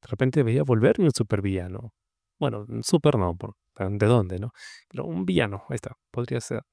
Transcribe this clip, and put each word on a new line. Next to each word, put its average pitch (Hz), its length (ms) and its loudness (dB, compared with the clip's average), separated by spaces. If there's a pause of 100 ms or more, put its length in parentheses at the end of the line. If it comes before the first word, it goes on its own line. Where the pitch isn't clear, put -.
De - 60 -20
repente 127 320 0
debería 127 240 2
volverme 127 420 4
un 151 60 6
supervillano. 98 800 -4 (460)
Bueno, 110 300 -2
un 113 140 -6
super 151 340 4
no, 87 180 2
por, 104 200 -12 (220)
¿de 101 280 0
dónde, 101 340 4
no? 113 120 -8 (380)
Pero - 160 -10
un 175 200 -4
villano, 123 440 0
ahí - 60 -6
está, - 220 -10 (140)
podría 120 280 -6
ser. 117 340 -8